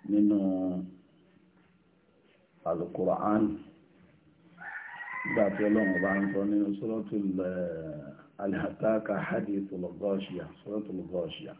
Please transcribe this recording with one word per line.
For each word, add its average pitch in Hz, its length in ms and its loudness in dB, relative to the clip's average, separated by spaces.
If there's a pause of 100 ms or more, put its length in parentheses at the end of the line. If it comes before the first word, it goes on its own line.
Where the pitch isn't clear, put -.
nínú 104 340 6 (2250)
Al-Qur'an, 90 800 2 (1800)
nígbà 110 300 2
tí 98 140 -2
Ọlọ́run 104 360 4
bá 98 120 2
ń 98 160 2
sọ 98 140 0
nínú 104 320 4
Suratul, 110 520 -2 (100)
eh, 85 1080 -6
Al-Hataka 104 720 0
Hadithul 98 680 -2 (120)
Ghashiya, 92 480 -2 (120)
Suratul 101 500 -6
Ghashiya. 85 540 -6